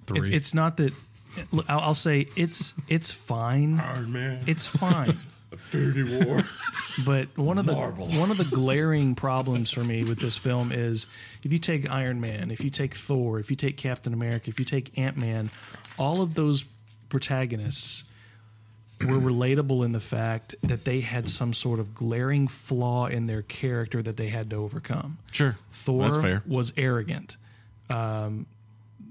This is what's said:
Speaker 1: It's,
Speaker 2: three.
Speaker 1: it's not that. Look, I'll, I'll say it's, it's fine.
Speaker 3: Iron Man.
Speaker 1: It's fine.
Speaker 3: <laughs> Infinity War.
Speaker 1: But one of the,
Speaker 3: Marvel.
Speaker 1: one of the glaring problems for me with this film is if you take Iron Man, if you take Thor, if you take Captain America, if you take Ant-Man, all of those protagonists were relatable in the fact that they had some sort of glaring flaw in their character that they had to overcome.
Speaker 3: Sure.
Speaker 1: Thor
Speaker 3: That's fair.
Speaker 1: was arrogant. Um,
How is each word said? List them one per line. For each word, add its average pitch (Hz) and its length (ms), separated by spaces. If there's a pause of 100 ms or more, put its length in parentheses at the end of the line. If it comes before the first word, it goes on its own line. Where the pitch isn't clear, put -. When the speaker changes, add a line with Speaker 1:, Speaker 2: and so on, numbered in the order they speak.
Speaker 1:
It's, - 100 (160)
Speaker 2:
three. 98 60
Speaker 1:
it's 147 200
not 160 240
that. 143 160 (600)
Look, 160 160
I'll, 151 100
I'll 151 160
say 143 400
it's, - 380 (160)
it's 165 220
fine. 135 680
Speaker 3:
Iron 127 320
Man. 127 360
Speaker 1:
It's 160 200
fine. 170 560
Speaker 3:
<laughs> - 40 (240)
Infinity 135 760
War. 147 180 (640)
Speaker 1:
But 135 280
one 165 220
of 202 80
the, 156 80
Speaker 3:
Marvel. 98 340
Speaker 1:
one 165 220
of 208 80
the 185 80
glaring 135 720
problems 131 560
for 120 120
me 113 200
with 113 160
this 120 180
film 123 340
is 117 360 (340)
if 143 100
you 170 60
take 151 320
Iron 127 320
Man, 110 300
if 110 120
you 143 60
take 135 240
Thor, 120 460
if 104 100
you 135 60
take 139 200
Captain 127 380
America, 117 380
if 107 80
you 127 60
take 131 340
Ant-Man, 117 500 (480)
all 160 240
of 165 140
those 147 300 (540)
protagonists 120 840 (1000)
were 131 160
relatable 127 680
in 117 80
the 113 60
fact 113 640
that - 240
they 131 160
had 113 280
some 120 240
sort 117 260
of 107 140
glaring 127 540
flaw 123 600
in 117 200
their 110 140
character 120 640
that 110 140
they 110 100
had 110 220
to 107 80
overcome. 127 600 (140)
Speaker 3:
Sure. 131 260 (140)
Speaker 1:
Thor 131 320
Speaker 3:
That's 143 140
fair. 101 280
Speaker 1:
was 127 320
arrogant. 127 600 (520)
Um, 107 560 (640)